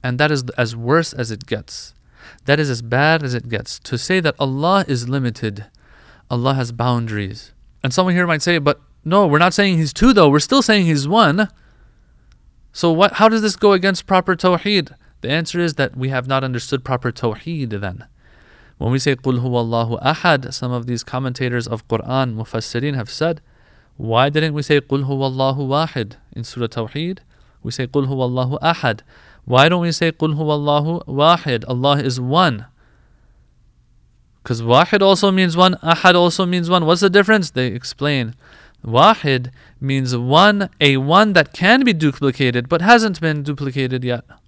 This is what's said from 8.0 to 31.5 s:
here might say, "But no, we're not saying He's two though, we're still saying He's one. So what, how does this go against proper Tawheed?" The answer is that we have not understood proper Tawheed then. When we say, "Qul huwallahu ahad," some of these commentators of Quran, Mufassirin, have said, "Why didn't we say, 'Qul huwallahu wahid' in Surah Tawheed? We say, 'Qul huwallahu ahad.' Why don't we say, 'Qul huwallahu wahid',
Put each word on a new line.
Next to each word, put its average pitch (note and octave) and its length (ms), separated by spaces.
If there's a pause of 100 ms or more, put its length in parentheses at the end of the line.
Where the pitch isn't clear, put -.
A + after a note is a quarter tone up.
here F3 120
might D#3 160
say, E3+ 160
"But C#3+ 220 (240)
no, F#3 240
we're D3 100
not F3 160
saying F#3+ 240
He's D#3 140
two B3+ 200
though, F3+ 160
we're D3 120
still C4+ 220
saying G#3 240
He's C#3+ 200
one. G3 420 (1200)
So E3+ 180
what, F3 240
how A3 140
does A3 140
this G#3 120
go G3+ 200
against F#3+ 320
proper F#3 280
Tawheed?" F3+ 600 (260)
The A#2 100
answer E3 300
is E3+ 140
that C3+ 220
we C3 120
have B2+ 180
not C3+ 160
understood B2+ 420
proper B2+ 280
Tawheed A#2 680
then. F#2+ 260 (720)
When A2+ 120
we C3 80
say, C3+ 160
"Qul B2+ 240
huwallahu A#2 640
ahad," C#3 500
some B2 200
of A#2+ 140
these A#2+ 180
commentators B2+ 640
of A2+ 180
Quran, B2 480
Mufassirin, A#2+ 640
have A#2 140
said, E3 300 (560)
"Why A#2+ 340
didn't D3+ 240
we D3 80
say, C#3+ 180
'Qul C#3 240
huwallahu C3+ 540
wahid' C3+ 580 (160)
in - 100
Surah A#2+ 240
Tawheed? D3 520 (440)
We - 80
say, B2+ 160
'Qul C3+ 200
huwallahu B2+ 540
ahad.' C#3 400 (440)
Why B2+ 240
don't F3 120
we E3+ 120
say, E3 180
'Qul D#3 240
huwallahu D3 720
wahid', C#3 600